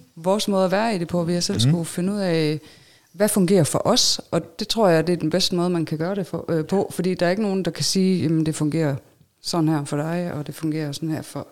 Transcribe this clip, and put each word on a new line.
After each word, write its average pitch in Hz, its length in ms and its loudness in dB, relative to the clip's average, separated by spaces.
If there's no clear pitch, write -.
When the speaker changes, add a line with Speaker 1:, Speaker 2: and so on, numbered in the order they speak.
Speaker 1:
vores 190 320 -2
måde 190 160 4
at 180 60 2
være 214 240 0
i 185 40 0
det 170 100 -4
på. 175 160 0
Vi 165 100 0
har 175 60 0
selv - 180 -2
Speaker 2:
Mhm. 123 140 4
Speaker 1:
skulle 170 120 0
finde 180 280 -4
ud 208 60 -4
af, 160 420 0
hvad 202 160 2
fungerer 185 360 4
for - 220 0
os. - 340 2
Og - 280 -4
det 214 100 -6
tror 220 200 4
jeg, 160 180 4
det 175 60 2
er 175 40 0
den 160 140 0
bedste 180 240 0
måde, 175 160 0
man 170 140 0
kan 151 140 -4
gøre 170 160 -4
det 196 120 -4
for, - 220 -8
øh, 160 180 0
på. 190 280 0
Fordi 185 200 0
der 175 120 0
er 175 40 4
ikke 202 120 0
nogen, 190 220 0
der 175 60 -2
kan 151 140 -4
sige, 185 380 2
"Jamen, 160 240 2
det 156 80 -2
fungerer 156 400 0
sådan 160 260 0
her 151 160 0
for 147 120 -4
dig, 170 360 -4
og 147 140 -8
det 147 80 -12
fungerer 156 380 -4
sådan 156 180 -6
her 156 120 -4
for," - 300 -12